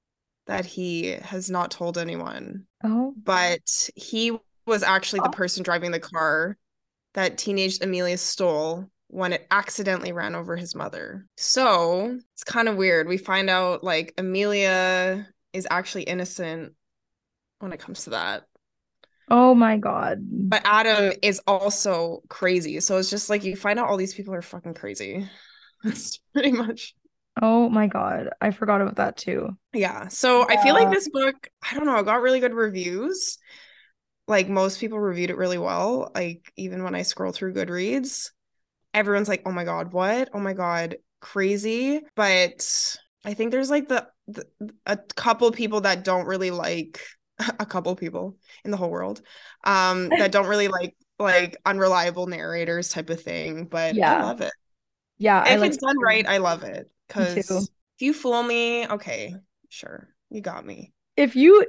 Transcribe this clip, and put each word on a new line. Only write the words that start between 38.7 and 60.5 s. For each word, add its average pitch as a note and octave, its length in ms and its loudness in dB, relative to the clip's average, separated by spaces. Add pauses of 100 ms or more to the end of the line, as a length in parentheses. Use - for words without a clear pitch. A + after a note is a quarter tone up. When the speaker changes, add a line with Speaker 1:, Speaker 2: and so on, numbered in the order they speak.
Speaker 1:
everyone's G3+ 340 2
like, G3 180 -4
"Oh F#3 60 -4
my F3 140 -4
God, E3+ 260 -6
what? G3+ 420 0
Oh G3+ 60 -6
my G3 140 -4
God, E3+ 420 -4 (240)
crazy." A3 840 -2 (140)
But F#3 800 2 (300)
I G#3 80 -6
think A3+ 180 -2
there's, C4 180 0
like, D4 200 0
the, B3+ 180 -2 (220)
the, - 160 -14 (400)
a G#3 100 -2
couple A#3 560 0
people G#3+ 300 -2
that F#3 240 0
don't F#3 200 0
really F#3 260 -2
like, E3+ 500 -6 (360)
<laughs> A3+ 220 -6
a G#3+ 60 -2
couple F3+ 320 -4
people F3+ 400 -8 (260)
in G#3 80 -6
the G3+ 60 -4
whole F3 140 -4
world, F#3 300 -6 (440)
um, F#3 440 2
Speaker 2:
<laughs> D#4+ 80 2
Speaker 1:
that G3 140 4
don't G3 160 4
really G3+ 220 2
like, F3+ 260 -4 (240)
like, F3+ 460 4
unreliable F3+ 600 2
narrators E3+ 640 -4
type D#3+ 200 -6
of E3 120 -6
thing. E3 440 -6
But E3 300 -2
I - 20 2
Speaker 2:
Yeah. C#3 260 4
Speaker 1:
love A#2+ 160 -4
it. - 140 -6 (640)
Speaker 2:
Yeah, G3+ 240 6
I - 140 4
Speaker 1:
If G#3 40 4
Speaker 2:
like A3+ 100 4
Speaker 1:
it's D4 80 -2
Speaker 2:
it C4 80 -4
Speaker 1:
done C#4 100 2
Speaker 2:
too. C4 60 0
Speaker 1:
right, A3 240 4
I G3 120 2
love E3+ 260 0
it. F#2+ 260 -12 (240)
Speaker 2:
Me F#3+ 120 0
too. F3 100 -2
Speaker 1:
'Cause G3 140 -4 (480)
if - 40 -10
you C#4 120 2
fool B3 280 0
me, A#3 460 0
okay, F3+ 480 -8 (320)
sure, - 400 -18 (220)
you A3 100 -10
got F#3+ 260 -10